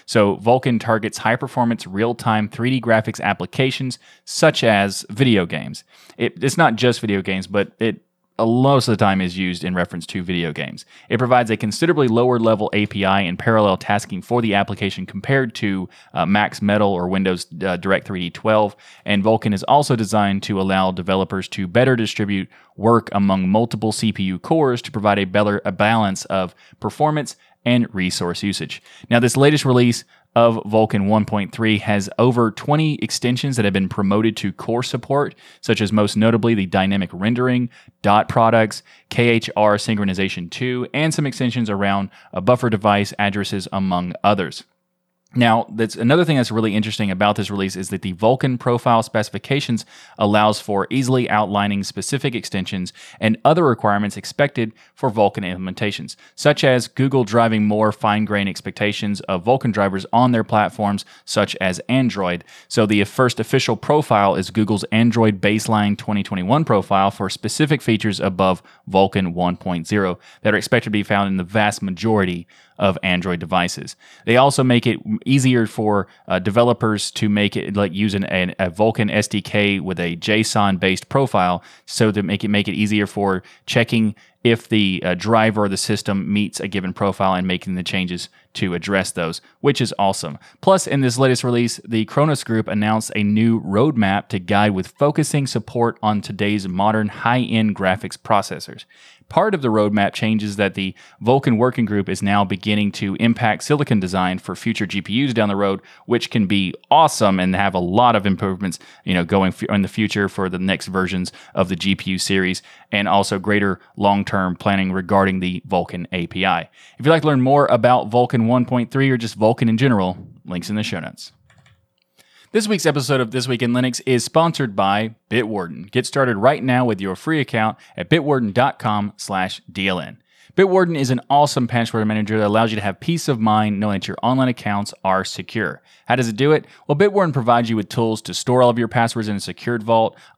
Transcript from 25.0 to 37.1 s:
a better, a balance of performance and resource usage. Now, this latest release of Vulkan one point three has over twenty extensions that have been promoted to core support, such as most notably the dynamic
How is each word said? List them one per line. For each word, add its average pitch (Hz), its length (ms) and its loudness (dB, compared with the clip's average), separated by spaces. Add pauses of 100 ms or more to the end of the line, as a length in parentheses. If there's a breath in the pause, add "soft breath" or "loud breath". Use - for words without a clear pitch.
a 98 80 0
better, 101 400 0
a 104 60 -4
balance 104 540 0
of 92 280 -4 (260 soft breath)
performance 151 580 -4 (280 soft breath)
and 120 260 2
resource 90 520 -4
usage. 90 400 -6 (260 loud breath)
Now, 117 100 4
this 117 160 2
latest 143 300 4
release 123 380 4 (320 soft breath)
of 117 300 4
Vulkan 107 420 2
one 107 180 4
point 101 260 -4
three 110 280 0
has 101 280 -2 (120)
over 117 320 4
twenty 151 500 -2
extensions 123 540 -2
that 113 100 0
have 98 80 0
been 95 160 0
promoted 107 480 0
to 98 160 -4
core 117 300 -4
support, 135 500 -2 (280 loud breath)
such 110 200 0
as 101 100 -2
most 107 240 2
notably 113 380 2
the 98 140 0
dynamic 95 440 0